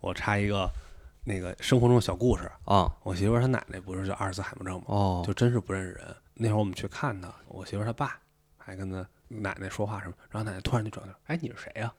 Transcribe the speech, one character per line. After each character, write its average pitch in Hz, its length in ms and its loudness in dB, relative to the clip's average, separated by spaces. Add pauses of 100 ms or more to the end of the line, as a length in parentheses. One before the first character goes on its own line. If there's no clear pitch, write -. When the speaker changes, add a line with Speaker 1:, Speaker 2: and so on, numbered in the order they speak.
Speaker 1:
我 92 80 -2
插 104 240 2
一 101 100 2
个 98 240 0 (540)
那 98 160 -2
个 90 200 -6
生 127 200 6
活 120 80 8
中 123 80 10
的 117 40 8
小 92 140 0
故 123 220 4
事。 - 140 -6 (140)
Speaker 2:
啊。 98 280 6 (100)
Speaker 1:
我 95 120 -4
媳 95 140 0
妇 113 60 4
儿 120 60 4
她 127 60 4
奶 127 220 0
奶 95 120 -10
不 92 160 -8
是 95 100 -4
就 98 80 -2
阿 98 120 -4
尔 95 60 -4
茨 95 100 -6
海 - 160 -8
默 95 80 -10
症 92 100 -6
吗？ 87 120 -10
Speaker 2:
哦。 95 380 4
Speaker 1:
就 101 60 0
真 120 180 6
是 120 80 2
不 98 140 -2
认 95 100 -2
识 92 100 -8
人。 - 100 -14 (320)
那 117 140 0
会 107 60 4
儿 107 40 4
我 107 60 2
们 92 100 -4
去 - 140 -6
看 110 320 -4
她， 90 120 -14 (160)
我 95 160 -14
媳 - 120 -8
妇 104 60 -2
儿 - 20 -2
她 117 80 -2
爸 - 260 -4 (380)
还 95 200 -16
跟 95 140 -6
她 92 160 -6 (220)
奶 104 320 -4
奶 95 80 -6
说 104 180 -2
话 101 140 -6
什 95 60 -10
么， 87 80 -10 (160)
然 110 120 -4
后 107 60 -4
奶 95 60 -6
奶 92 60 -8
突 - 160 0
然 110 80 2
就 107 60 -6
转 - 140 -12
过 98 60 -14
来 - 60 -18 (180)
，“哎， 170 60 -2
你 - 80 -6
是 - 80 -10
谁 - 240 -12
呀？” 113 180 -4